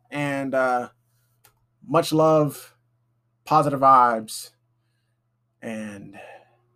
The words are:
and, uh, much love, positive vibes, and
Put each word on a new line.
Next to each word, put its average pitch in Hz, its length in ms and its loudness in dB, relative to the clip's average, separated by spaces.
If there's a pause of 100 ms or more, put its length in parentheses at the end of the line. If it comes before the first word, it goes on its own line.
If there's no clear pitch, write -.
(100)
and, 139 420 -6
uh, 127 360 0 (960)
much 156 260 -2
love, 156 640 0 (680)
positive 147 360 0
vibes, 123 720 2 (1120)
and 104 560 -14 (580)